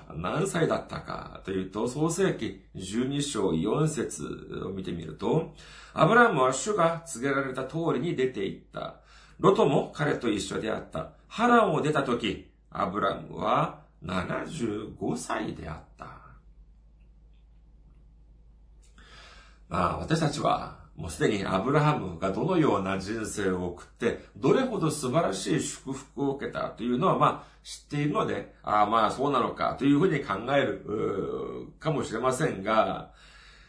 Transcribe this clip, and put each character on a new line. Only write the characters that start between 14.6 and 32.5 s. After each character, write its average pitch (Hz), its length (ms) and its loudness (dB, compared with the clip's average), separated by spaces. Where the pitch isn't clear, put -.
五 117 160 -2
歳 - 400 -4
で - 140 -10
あ 78 40 -8
っ 80 100 -14
た。 - 100 -14
ま 87 260 0
あ、 82 60 -6
私 160 200 0
た 160 100 2
ち - 120 -6
は - 380 0
も 80 120 -10
う - 20 -6
す 139 120 -6
で 151 80 4
に - 160 0
ア 95 140 2
ブ 120 120 0
ラ 147 100 6
ハ 151 160 4
ム 87 220 -8
が 95 120 -2
ど 104 120 -2
の 175 140 2
よ 113 200 4
う 95 60 -2
な 95 160 -2
人 107 260 -6
生 98 260 -2
を 90 160 -2
送 - 160 -10
っ - 20 -20
て、 - 400 -4
ど 190 160 4
れ 262 80 4
ほ 240 180 -2
ど 156 120 0
素 123 200 -4
晴 165 160 2
ら 190 60 -2
し 190 240 -2
い - 40 0
祝 - 320 -8
福 - 360 -4
を 139 60 -2
受 123 100 -8
け 110 60 -6
た - 180 -4
と - 140 -10
い 120 100 0
う 123 40 0
の 175 100 2
は、 143 100 2
ま - 300 0
あ、 - 40 -20
知 - 220 -16
っ - 20 -20
て 147 100 -4
い 147 80 0
る 151 60 0
の 202 140 0
で、 - 280 -6
あ 104 200 4
あ、 - 20 4
ま 107 220 4
あ、 95 40 2
そ 135 160 0
う 143 40 2
な 131 80 4
の 104 140 0
か 62 260 -2
と 123 60 0
い 143 80 8
う 143 60 6
ふ 170 40 4
う 190 40 6
に 156 160 2
考 101 100 -2
え 139 60 6
る、 78 240 -2
う 64 920 -4
ー、 - 20 -20
か 156 120 -2
も 139 120 0
し - 100 -6
れ 113 60 -2
ま 127 140 2
せ 123 160 0
ん 95 140 -8